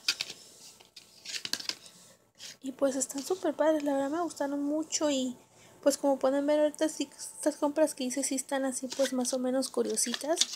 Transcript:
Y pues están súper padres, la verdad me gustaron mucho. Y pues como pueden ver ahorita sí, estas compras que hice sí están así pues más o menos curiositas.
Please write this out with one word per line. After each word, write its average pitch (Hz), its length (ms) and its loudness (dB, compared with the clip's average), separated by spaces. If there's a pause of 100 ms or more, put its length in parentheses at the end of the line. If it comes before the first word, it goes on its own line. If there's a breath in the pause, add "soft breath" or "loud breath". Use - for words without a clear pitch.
(2500 loud breath)
Y 262 100 -8
pues 269 240 2
están 269 260 -4
súper 349 320 -2
padres, 302 300 4
la 294 80 2
verdad 277 180 0
me 330 120 -2
gustaron 285 400 -2
mucho. 302 480 0
Y 254 260 0 (460 loud breath)
pues 285 160 4
como 277 200 2
pueden 277 280 2
ver 302 140 4
ahorita 302 280 2
sí, 294 260 -4
estas - 420 -4
compras 294 380 2
que 269 100 -4
hice 254 200 -2
sí 269 100 -2
están 269 300 -2
así 262 240 -4
pues 262 240 0
más 254 220 0
o 262 40 -2
menos 254 300 0
curiositas. 233 720 0 (180)